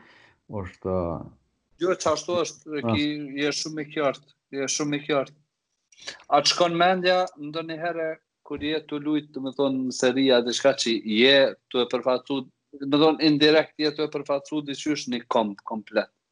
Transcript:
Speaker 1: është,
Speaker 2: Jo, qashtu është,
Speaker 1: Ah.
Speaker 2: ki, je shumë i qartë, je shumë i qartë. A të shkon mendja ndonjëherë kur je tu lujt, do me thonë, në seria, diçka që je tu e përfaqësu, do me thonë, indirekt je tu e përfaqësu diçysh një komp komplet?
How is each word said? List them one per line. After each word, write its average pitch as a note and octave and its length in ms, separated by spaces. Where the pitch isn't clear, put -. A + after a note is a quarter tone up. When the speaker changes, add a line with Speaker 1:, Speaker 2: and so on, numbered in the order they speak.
Speaker 1:
është, F#2+ 480
Speaker 2:
Jo, F3+ 160
qashtu E3 420
është, D3+ 380
Speaker 1:
Ah. A#2 180
Speaker 2:
ki, D3 100
je C#3+ 160
shumë D#3 320
i C#3+ 60
qartë, D3 400
je C#3 160
shumë D3 280
i C#3 60
qartë. C#3 320
A C#3+ 120
të D3 140
shkon E3+ 240
mendja F3+ 560
ndonjëherë D#3+ 760
kur C#3+ 220
je D#3 180
tu D3 180
lujt, D3+ 340
do C3+ 80
me C3+ 100
thonë, C3 380
në B2 40
seria, B2+ 480
diçka B2 340
që - 180
je A#2+ 520
tu - 160
e A#2+ 60
përfaqësu, B2+ 500
do C#3 140
me C#3+ 120
thonë, D#3+ 240
indirekt D3+ 540
je D3+ 140
tu D3+ 120
e D3+ 80
përfaqësu D3 520
diçysh C#3+ 460
një A#2+ 180
komp G#2+ 360
komplet? G#2+ 440